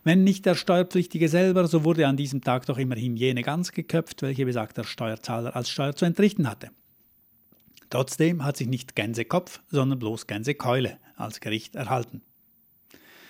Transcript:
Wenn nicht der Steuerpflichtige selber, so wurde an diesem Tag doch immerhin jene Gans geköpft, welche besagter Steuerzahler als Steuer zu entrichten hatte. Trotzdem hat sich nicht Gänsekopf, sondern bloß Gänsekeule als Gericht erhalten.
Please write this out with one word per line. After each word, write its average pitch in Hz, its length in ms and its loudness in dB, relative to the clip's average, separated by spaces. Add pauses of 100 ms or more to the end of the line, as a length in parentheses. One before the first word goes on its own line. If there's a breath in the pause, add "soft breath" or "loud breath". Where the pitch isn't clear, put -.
Wenn 185 220 6
nicht 196 220 2
der 180 80 6
Steuerpflichtige 175 760 2
selber, 180 380 4
so 156 180 2
wurde 156 240 4
an 135 80 2
diesem 139 240 -2
Tag 127 240 0
doch 123 140 -4
immerhin 123 380 -2
jene 123 260 0
Gans 160 300 -4
geköpft, - 500 -4
welche 135 240 -2
besagter 120 360 -4
Steuerzahler 113 720 -6
als 123 140 -4
Steuer 143 260 -2
zu - 120 2
entrichten 180 420 2
hatte. - 220 -12 (1200)
Trotzdem 156 540 0
hat 143 120 -2
sich 131 100 -4
nicht 123 300 -6
Gänsekopf, 117 720 -2
sondern 135 300 0
bloß 113 280 -6
Gänsekeule 123 720 -2 (200 soft breath)
als - 240 -10
Gericht - 360 -6
erhalten. 127 460 -6 (1080 loud breath)